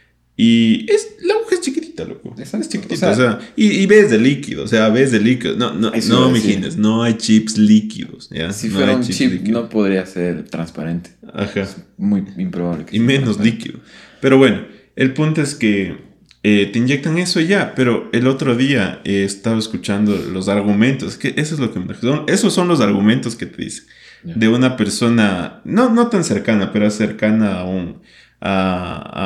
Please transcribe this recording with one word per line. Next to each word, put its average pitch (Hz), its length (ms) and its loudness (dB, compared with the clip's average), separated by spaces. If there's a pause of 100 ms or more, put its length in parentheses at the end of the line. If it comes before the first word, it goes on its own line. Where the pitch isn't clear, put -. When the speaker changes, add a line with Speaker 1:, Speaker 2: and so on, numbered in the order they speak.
(360)
Speaker 1:
Y 113 560 4
es - 300 0
la 359 120 2 (1040)
Speaker 2:
Exacto, - 220 -8
Speaker 1:
Es - 80 -6
chiquitito, - 260 -8
Speaker 2:
o 156 40 -6
sea, - 120 2
Speaker 1:
o 104 40 2
sea, 117 240 2 (180)
y, 214 140 4
y 196 160 2
ves 202 240 6
de 110 80 4
líquido, 123 460 0
o - 40 -6
sea, 110 200 2
ves 127 240 4
de 107 80 4
líquido. 120 360 0
No, 120 180 -2
no, 104 180 -2
Speaker 2:
eso 113 220 0
Speaker 1:
no, 127 60 6
Speaker 2:
iba 131 100 4
a - 40 2
decir. 107 140 2
Speaker 1:
mijines, 92 280 -2
no 110 260 2
hay 117 120 2
chips 110 440 2
líquidos, - 720 2
¿ya? 82 220 -6
Speaker 2:
Si 107 160 -8
Speaker 1:
No 95 80 -4
Speaker 2:
fuera - 160 2
Speaker 1:
hay 127 40 2
Speaker 2:
un 127 60 -2
Speaker 1:
chips 123 160 -4
Speaker 2:
chip, 120 140 2
Speaker 1:
líquidos. 107 300 -2
Speaker 2:
no - 60 -12
podría 98 380 0
ser 87 420 -6
transparente. 82 640 -8 (220)
Speaker 1:
Ajá. 98 280 -6
Speaker 2:
Es 95 160 -8 (220)
muy 98 260 0 (140)
improbable 87 460 -6
que 95 120 -8
Speaker 1:
Y - 20 2
Speaker 2:
sea 117 80 2
Speaker 1:
menos 135 180 2 (120)
Speaker 2:
transparente. 110 220 0
Speaker 1:
líquido. - 220 -14 (400)
Pero 135 180 6
bueno, 113 240 4 (340)
el 131 160 0
punto 156 300 0
es - 120 -4
que, 98 560 -2 (340)
eh, 101 280 4
te 117 80 -2
inyectan 139 380 0
eso 175 220 -2
y 160 60 0
ya. 185 300 0
Pero 123 360 0
el 120 140 0
otro 131 300 0
día, 123 480 0
eh, 98 200 0
estaba 110 340 -4
escuchando 104 580 -2 (160)
los 95 160 -4
argumentos. 104 680 0
Que - 200 -6
eso 156 180 -4
es 147 60 -4
lo 117 120 -2
que 95 80 -8
me 98 140 -10
son, 143 320 -2
esos 185 260 2
son 180 160 0
los 165 120 2
argumentos 104 560 2
que 87 100 -10
te - 160 -14
dicen. - 220 -12 (400)
Speaker 2:
Ya. 170 100 -10
Speaker 1:
De 110 140 2
una 127 280 2
persona, 104 880 0
no, 233 260 2
no 233 180 2
tan 185 160 0
cercana, 101 480 0
pero 104 180 2
cercana 107 720 0
a 90 40 -8
un, 92 380 -6 (380)
a, 90 560 -2 (300)